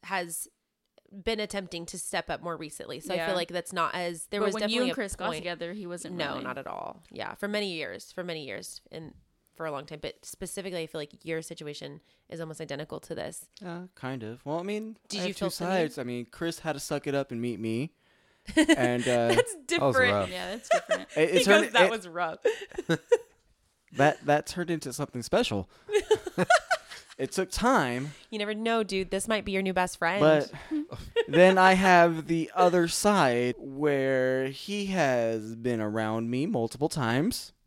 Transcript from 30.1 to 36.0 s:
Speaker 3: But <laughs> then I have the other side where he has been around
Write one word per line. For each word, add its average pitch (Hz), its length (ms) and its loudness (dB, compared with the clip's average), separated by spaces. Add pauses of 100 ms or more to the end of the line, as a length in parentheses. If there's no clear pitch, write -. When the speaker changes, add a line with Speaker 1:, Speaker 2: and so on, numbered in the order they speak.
Speaker 3:
But 156 320 4 (600)
<laughs> 453 160 0
then 185 300 8
I 185 160 8
have 170 540 6
the 165 260 -2
other 180 340 6
side 131 680 4
where 135 920 0
he 202 360 -6
has 117 720 0
been 117 260 -2
around 110 480 -2